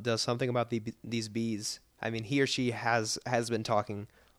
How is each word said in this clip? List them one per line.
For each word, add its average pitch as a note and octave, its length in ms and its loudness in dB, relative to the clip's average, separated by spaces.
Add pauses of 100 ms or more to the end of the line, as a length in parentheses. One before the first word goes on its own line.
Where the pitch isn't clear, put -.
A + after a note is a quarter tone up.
does A2+ 220 0
something B2 260 0
about B2 220 0
the A#2+ 80 0
b-, G#2+ 240 -6
these A2+ 260 -4
bees. A2 520 -2 (200)
I A2+ 100 -2
mean, A2+ 140 -4
he C#3 160 2
or C3+ 60 6
she B2+ 240 2
has, A2+ 560 0
has A#2+ 240 2
been A2 140 0
talking G#2 420 0 (320)